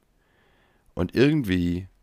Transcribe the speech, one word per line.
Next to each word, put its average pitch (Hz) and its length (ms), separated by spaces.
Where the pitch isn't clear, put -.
Und - 220
irgendwie 92 720